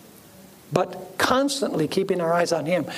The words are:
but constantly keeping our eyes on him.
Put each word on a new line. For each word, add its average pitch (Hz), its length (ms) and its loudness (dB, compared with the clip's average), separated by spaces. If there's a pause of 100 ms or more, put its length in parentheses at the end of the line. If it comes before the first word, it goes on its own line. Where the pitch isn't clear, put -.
(720)
but - 460 -2
constantly 254 720 0
keeping 190 340 0
our 165 120 2
eyes 170 180 2
on 156 140 0
him. 165 200 0 (120)